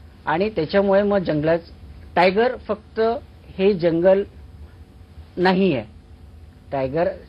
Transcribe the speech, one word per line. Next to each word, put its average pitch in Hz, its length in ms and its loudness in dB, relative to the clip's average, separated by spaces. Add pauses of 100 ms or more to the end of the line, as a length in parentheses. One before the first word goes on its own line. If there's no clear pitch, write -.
(260)
आणि 170 220 0
त्याच्यामुळे 196 540 0
मग 202 160 2
जंगलात, 160 400 0 (580)
tiger 202 400 2
फक्त - 440 -10 (580)
हे 196 160 2
जंगल 175 480 2 (1120)
नाहीये, 180 640 0 (720)
Tiger 139 360 -2 (200)